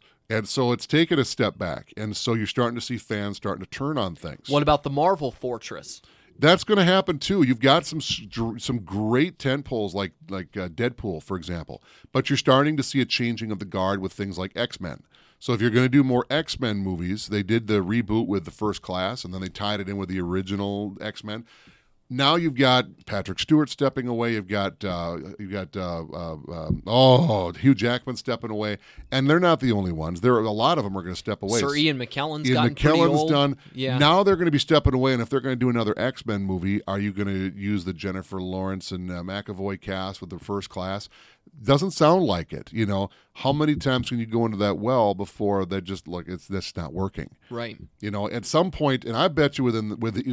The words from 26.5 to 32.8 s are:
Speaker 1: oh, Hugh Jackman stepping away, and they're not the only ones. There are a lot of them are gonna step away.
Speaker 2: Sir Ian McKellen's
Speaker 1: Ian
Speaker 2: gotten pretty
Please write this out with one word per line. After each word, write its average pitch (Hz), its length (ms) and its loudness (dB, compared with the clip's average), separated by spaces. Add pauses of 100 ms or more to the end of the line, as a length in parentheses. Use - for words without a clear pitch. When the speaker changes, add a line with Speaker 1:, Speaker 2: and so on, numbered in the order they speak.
Speaker 1:
oh, 123 640 6
Hugh 123 240 4
Jackman 120 400 -2
stepping 117 340 -6
away, 104 280 -4 (340)
and 135 180 2
they're 170 120 6
not 175 180 4
the 123 140 2
only 95 180 0
ones. 80 300 -6
There 123 140 6
are 113 40 4
a 110 120 0
lot 127 260 2
of 113 80 0
them 98 120 -6
are 92 40 -6
gonna 87 160 -8
step - 260 -8
away. 110 160 2
Speaker 2:
Sir 143 160 0
Ian 147 240 2
McKellen's 147 480 -6
Speaker 1:
Ian 127 60 4
Speaker 2:
gotten 120 220 4
pretty 151 220 4